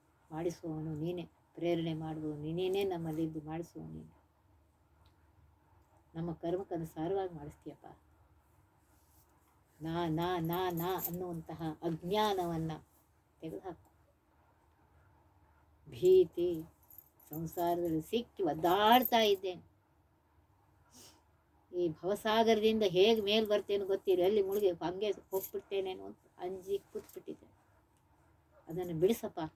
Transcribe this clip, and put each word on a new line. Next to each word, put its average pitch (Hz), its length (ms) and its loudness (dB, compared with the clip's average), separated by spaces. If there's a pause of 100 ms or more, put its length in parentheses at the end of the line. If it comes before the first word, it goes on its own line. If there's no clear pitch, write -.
(320)
ಮಾಡಿಸುವವನು 160 640 -6
ನೀನೇ, 165 340 -6 (260)
ಪ್ರೇರಣೆ 165 380 0
ಮಾಡುವವನು 156 480 -6
ನೀನೇ, 185 420 -2
ನಮ್ಮಲ್ಲಿದ್ದು 160 580 -4
ಮಾಡಿಸುವವನು 160 500 -10
ನೀನೇ. 160 260 -16 (2000)
ನಮ್ಮ 165 180 -4
ಕರ್ಮಕ್ಕನುಸಾರವಾಗಿ 175 1000 -4
ಮಾಡಿಸ್ತೀಯಪ್ಪ. 147 520 -14 (2000)
ನಾ, 165 260 -2
ನಾ, 170 320 0
ನಾ, 175 300 0
ನಾ 175 380 -2
ಅನ್ನುವಂತಹ 170 540 -8 (220)
ಅಜ್ಞಾನವನ್ನ 170 880 0 (720)
ತೆಗೆದುಹಾಕು. - 500 -12 (2000)
ಭೀತಿ, 175 760 4 (640)
ಸಂಸಾರದಲ್ಲಿ 170 720 -2
ಸಿಕ್ಕಿ 220 420 -4
ಒದ್ದಾಡ್ತಾ 202 760 4
ಇದ್ದೇನೆ. 196 440 0 (2250)
ಈ 175 120 2
ಭವಸಾಗರದಿಂದ 214 960 2
ಹೇಗೆ 202 380 6
ಮೇಲ್ 214 260 2
ಬರ್ತೇನೋ 202 380 0
ಗೊತ್ತಿಲ್ಲ, 190 380 2
ಎಲ್ಲಿ 202 180 4
ಮುಳುಗಿ 196 300 2
ಹಂಗೆ 180 400 -2
ಹೋಗ್ಬಿಡ್ತೇನೇನೋ 190 960 -6
ಅಂತ 208 120 -14 (200)
ಅಂಜಿ 190 400 -6
ಕೂತ್ಬಿಟ್ಟಿದ್ದೆ. - 680 -14 (1200)
ಅದನ್ನು 175 320 -4
ಬಿಡಿಸಪ್ಪ, 202 400 0 (160)